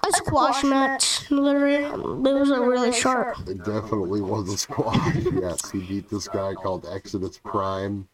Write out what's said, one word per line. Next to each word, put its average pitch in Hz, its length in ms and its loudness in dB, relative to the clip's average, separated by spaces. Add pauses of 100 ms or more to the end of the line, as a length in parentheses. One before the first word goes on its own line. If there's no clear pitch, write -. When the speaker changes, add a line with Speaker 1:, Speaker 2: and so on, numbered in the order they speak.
Speaker 1:
a 415 60 2
squash 269 500 2
match, 269 680 2
literally. 285 520 4
It 294 120 -4
was 277 560 2
a 254 80 4
really 247 320 4
short. 240 460 0 (100)
Speaker 2:
It 92 160 -8
definitely 104 580 -2
was 98 320 -2
a 98 40 -4
squash, - 580 0
<laughs> - 180 0
yes. 87 380 -2
He 101 80 -2
beat 95 300 -6
this 101 180 -4
guy 98 260 -4
called 90 380 -6
Exodus 95 520 -6
Prime. 98 720 -4